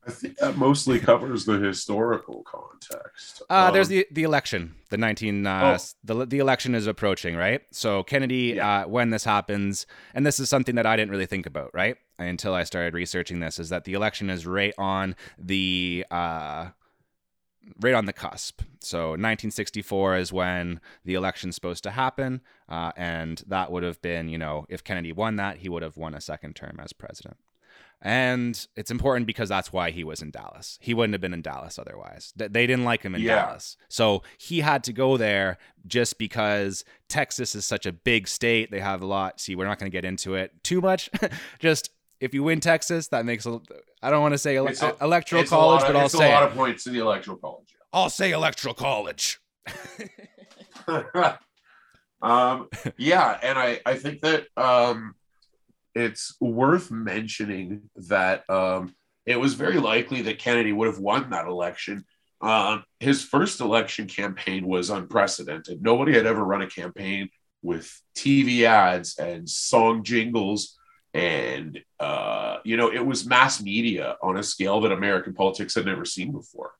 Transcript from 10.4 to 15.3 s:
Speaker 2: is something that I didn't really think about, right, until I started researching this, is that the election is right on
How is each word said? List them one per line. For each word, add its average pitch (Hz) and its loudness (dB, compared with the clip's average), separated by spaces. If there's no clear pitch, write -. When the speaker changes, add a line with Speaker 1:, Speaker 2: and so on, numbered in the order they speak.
Speaker 2:
is 131 -2
something 127 0
that 117 2
I 110 4
didn't 107 -2
really 95 -2
think 92 -6
about, 69 -10
right, 104 -2
until 87 -4
I 90 0
started 85 -4
researching 87 -6
this, 82 -6
is 82 -10
that 87 -6
the 92 -8
election 104 -4
is 90 -6
right 98 -2
on 95 -2